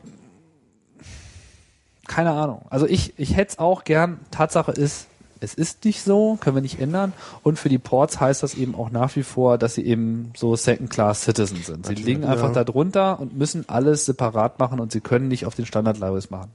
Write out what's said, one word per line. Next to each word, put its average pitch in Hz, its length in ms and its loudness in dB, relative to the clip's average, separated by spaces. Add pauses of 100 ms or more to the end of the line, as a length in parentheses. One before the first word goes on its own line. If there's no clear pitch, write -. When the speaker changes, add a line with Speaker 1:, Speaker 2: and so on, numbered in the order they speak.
(2000)
Speaker 1:
keine 165 240 2
Ahnung. 147 380 -2
Also 135 160 2
ich, - 320 0
ich 135 200 0
hätt's 196 220 0
auch 180 260 2
gern. 165 340 2 (100)
Tatsache 160 440 0
ist, - 340 -2 (340)
es 104 120 -10
ist - 320 -6
nicht 214 180 2
so, 214 380 2
können 135 140 2
wir 135 60 2
nicht 135 180 -8
ändern. 185 340 -2 (300)
Und 156 160 2
für - 100 2
die 131 80 6
Ports 131 420 2
heißt 139 240 4
das 143 120 -6
eben 127 200 -4
auch 113 160 -6
nach 120 240 0
wie 143 80 0
vor, 123 340 2
dass 117 180 0
sie - 100 -4
eben 117 500 0
so 117 200 0
Second-Class 113 680 0
Citizen 104 400 0
sind. 82 220 -12
Sie 101 80 -6
Speaker 2:
Natürlich. 107 120 -6
Speaker 1:
liegen 139 200 0
einfach 131 240 2
Speaker 2:
Ja. 120 40 0
Speaker 1:
da 123 100 2
drunter 180 560 0
und 135 180 -10
müssen 151 300 -4
alles 139 380 2
separat 117 540 0
machen 127 200 0
und 113 120 -6
sie 110 100 -4
können 123 260 0
nicht 127 180 -2
auf - 100 -8
den 120 100 -4
Standard-Libraries 104 640 -2
machen. 95 260 -12